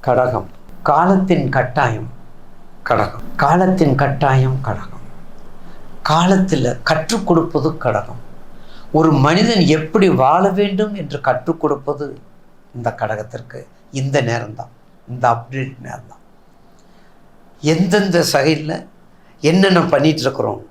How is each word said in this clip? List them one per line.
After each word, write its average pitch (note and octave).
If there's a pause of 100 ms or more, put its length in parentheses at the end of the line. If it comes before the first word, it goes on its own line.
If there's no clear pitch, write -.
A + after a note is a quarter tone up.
கடகம், A#2+ (360)
காலத்தின் F3
கட்டாயம் A#2+ (760)
கடகம், G#2+ (160)
காலத்தின் E3+
கட்டாயம் C3+
கடகம், - (1000)
காலத்துல E3 (120)
கற்றுக் D#3+
கொடுப்பது D#3+
கடகம். - (760)
ஒரு D#3+ (140)
மனிதன் G3 (120)
எப்படி F#3 (140)
வாழ D#3+
வேண்டும் G3+
என்று C#3+
கற்றுக் E3
கொடுப்பது D3 (680)
இந்த A#2 (120)
கடகத்திற்கு A2 (340)
இந்த C3+
நேரம்தான், A2+ (360)
இந்த B2
அப்டேட் C3 (100)
நேரம்தான். - (1400)
எந்தெந்த F3
சகையில D3+ (640)
என்னென்ன F3+
பண்ணிட்டு D3+
இருக்கிறோம் A2